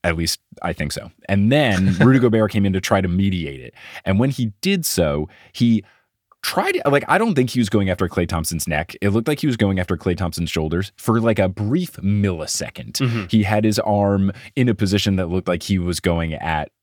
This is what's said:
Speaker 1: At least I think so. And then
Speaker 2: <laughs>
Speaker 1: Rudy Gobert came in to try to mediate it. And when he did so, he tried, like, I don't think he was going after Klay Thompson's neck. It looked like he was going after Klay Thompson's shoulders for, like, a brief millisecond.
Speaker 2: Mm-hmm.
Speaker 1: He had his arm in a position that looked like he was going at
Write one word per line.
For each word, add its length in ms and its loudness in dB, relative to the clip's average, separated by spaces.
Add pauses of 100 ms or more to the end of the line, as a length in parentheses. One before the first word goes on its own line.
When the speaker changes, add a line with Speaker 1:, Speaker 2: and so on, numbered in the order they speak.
Speaker 1:
At 140 0
least 240 -4 (220)
I 100 -4
think 180 -4
so. 220 -12 (160)
And 240 2
then 420 2
Speaker 2:
<laughs> 60 -2
Speaker 1:
Rudy 180 6
Gobert 320 2
came 160 2
in 60 2
to 80 0
try 200 2
to 80 -2
mediate 520 -2
it. 120 -18 (320)
And 140 2
when 120 4
he 220 -2 (100)
did 240 0
so, 420 0 (240)
he 320 2 (560)
tried, 460 -2
like, 220 2
I 100 4
don't 160 2
think 160 2
he 80 -2
was 100 2
going 220 2
after 180 0
Klay 180 0
Thompson's 420 -4
neck. 340 -4
It 60 2
looked 180 0
like 140 -2
he 80 0
was 80 0
going 240 0
after 160 -2
Klay 200 -2
Thompson's 340 -4
shoulders 460 -2
for, 240 0
like, 200 2
a 80 4
brief 480 -2
millisecond. 960 -2
Speaker 2:
Mm-hmm. 360 -2
Speaker 1:
He 140 4
had 220 2
his 160 2
arm 500 2 (240)
in 140 2
a 60 2
position 420 0
that 140 -2
looked 180 -2
like 160 -2
he 160 0
was 180 -2
going 360 0
at 360 -4 (120)